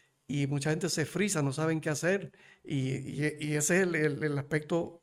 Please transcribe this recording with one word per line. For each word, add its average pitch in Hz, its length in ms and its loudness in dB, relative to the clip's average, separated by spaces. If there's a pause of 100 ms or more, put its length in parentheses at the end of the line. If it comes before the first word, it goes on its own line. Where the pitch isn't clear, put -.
(260)
y 143 200 0
mucha 143 240 0
gente 160 180 0
se 151 160 0
frisa, 175 380 0
no 139 100 2
saben 160 280 0
qué 156 100 -2
hacer. 180 420 0 (320)
Y, - 120 -2 (140)
y, 143 500 -2
y 151 140 -2
ese 151 220 2
es 190 60 6
el, 175 140 2
el, 151 280 2
el 147 140 0
aspecto 151 640 -2